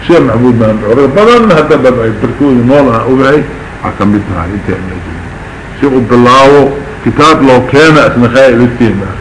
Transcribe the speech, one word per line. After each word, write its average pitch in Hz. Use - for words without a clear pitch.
شيء 165
معبود 120
ما 113
نعرف. 110
بلان 226
هذا 151
بابا 120
يبركوه 117
نولا 131
أبعي، 131
عكمدة 95
انت 98
إماها. 92
شيخ 139
بالله 131
كتاب 151
لو 127
كان 156
أثناء 120
التيمة. 117